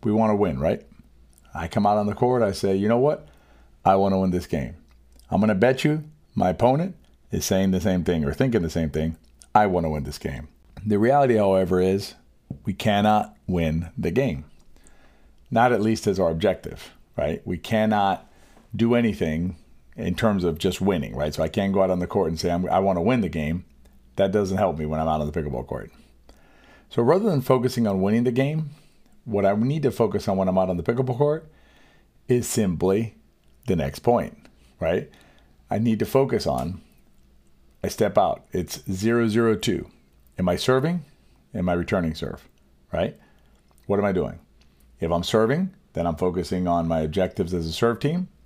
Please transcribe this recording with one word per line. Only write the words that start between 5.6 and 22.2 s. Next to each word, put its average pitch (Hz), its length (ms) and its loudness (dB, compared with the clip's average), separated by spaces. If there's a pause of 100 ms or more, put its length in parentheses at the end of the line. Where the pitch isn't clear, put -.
you 151 220 0 (320)
my 92 140 2
opponent 139 440 0 (380)
is - 120 -4
saying 95 280 2
the 92 80 2
same 92 240 0
thing 82 200 0
or 71 80 -2
thinking 113 300 0
the 82 80 -4
same 82 180 -2
thing. 78 280 -4 (360)
I 107 140 6
want 90 180 0
to 80 60 -2
win 76 140 -4
this - 140 -12
game. 73 280 -8 (400)
The 104 140 2
reality, 131 340 4
however, 95 460 4
is 95 340 0 (500)
we 104 80 -4
cannot 107 640 2 (120)
win 82 500 -2
the 82 140 -2
game. 104 320 -2 (1040)
Not 120 220 4
at 104 100 0
least 110 240 0
as 95 140 0
our 85 100 2
objective, 90 600 -4 (240)
right? 76 280 -4
We 90 140 -6
cannot 107 720 0 (460)
do 117 180 4
anything 92 600 0 (400)
in 92 180 -4
terms 101 300 0
of 82 120 0
just 90 240 -2
winning, 82 360 -2
right? 73 180 -4
So - 80 -4
I 80 60 -2
can't 98 240 -2
go 95 100 2
out 92 80 2
on 92 80 0
the 87 80 -4
court 92 220 0